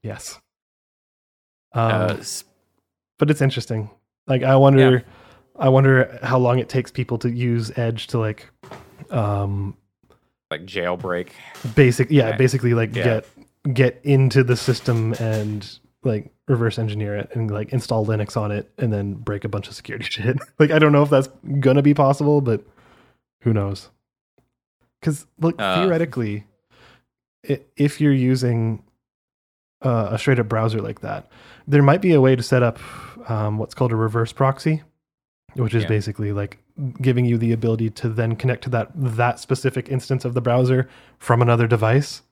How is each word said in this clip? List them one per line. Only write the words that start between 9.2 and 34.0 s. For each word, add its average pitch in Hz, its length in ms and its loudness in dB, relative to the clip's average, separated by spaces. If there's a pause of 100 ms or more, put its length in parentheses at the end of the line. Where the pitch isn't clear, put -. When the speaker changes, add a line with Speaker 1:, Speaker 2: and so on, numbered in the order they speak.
Speaker 2:
Like, 78 160 -10
jailbreak. 90 640 -6 (440)
Speaker 1:
basic, 131 360 4
yeah, 127 200 4
Speaker 2:
Yeah. 107 60 -4
Speaker 1:
basically, 123 380 0
like, 113 200 -2
Speaker 2:
Yeah. 98 100 -4
Speaker 1:
get, 113 240 -2 (460)
get 127 300 2
into 135 400 4
the 120 120 2
system 113 640 -2
and, 107 600 -6 (260)
like, 107 260 -4 (160)
reverse 117 320 0
engineer 104 380 -4
it - 180 -10
and, 113 160 -4
like, 107 220 -6
install 110 340 -2
Linux 107 300 -4
on 104 160 -4
it 101 260 -8
and 117 140 -2
then 101 220 -4
break 104 300 -8
a 113 40 -8
bunch 101 200 -8
of - 60 -20
security - 300 -4
<laughs> - 40 -6
shit. 131 280 -2 (240)
Like, 151 100 6
I 156 80 4
don't 151 140 6
know 147 100 6
if 143 80 2
that's 135 180 4 (320)
gonna 135 220 4
be 147 120 6
possible, 147 460 2
but 117 220 -2 (800)
who 117 120 0
knows? 98 360 -4 (1120)
'Cause, 151 260 -6 (140)
look, 165 180 -2
Speaker 2:
Uh. 92 240 0
Speaker 1:
theoretically, 127 640 -2 (1000)
i-, 139 120 -4 (160)
if 147 240 -2
you're 147 120 4
using, 120 720 0 (1000)
uh, 117 300 -2
a 113 60 -4
straight 131 200 2
up 110 100 -2
browser 110 320 -2
like - 200 -10
that, - 280 -12 (380)
there 143 160 4
might 156 180 6
be 185 140 2
a 143 60 6
way 131 160 6
to 120 60 -6
set 127 200 2
up, 117 160 0 (520)
um, 107 280 -2
what's - 160 -8
called 123 180 0
a 113 40 -2
reverse 113 360 -2